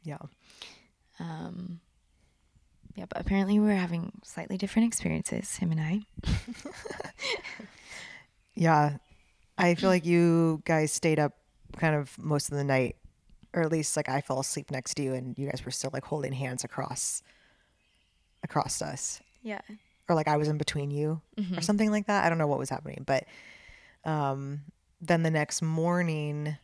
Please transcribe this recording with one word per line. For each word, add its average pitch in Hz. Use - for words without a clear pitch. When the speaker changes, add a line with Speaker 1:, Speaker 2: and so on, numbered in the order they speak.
Speaker 1:
Yeah. 147
Speaker 2:
Um, 170
yeah, 185
but -
apparently 196
we're 208
having 170
slightly -
different 220
experiences, -
him 175
and 160
I. 170
<laughs> -
Speaker 1:
Yeah. 151
I 175
feel 185
like 175
you 165
guys 156
stayed 156
up 147
kind 160
of 143
most 147
of 147
the 143
night, 131
or 170
at 156
least, 156
like, 151
I 139
fell 131
asleep -
next 131
to 151
you 131
and 127
you 139
guys 135
were 123
still, 135
like, -
holding 139
hands 127
across, -
across -
us. -
Speaker 2:
Yeah. 214
Speaker 1:
Or, 175
like, 156
I 151
was 151
in 151
between 143
you 151
Speaker 2:
Mm-hmm. 185
Speaker 1:
or -
something 208
like 208
that. 202
I 165
don't 165
know 151
what 139
was 131
happening, 139
but, 135
um, 143
then 165
the 160
next 151
morning 160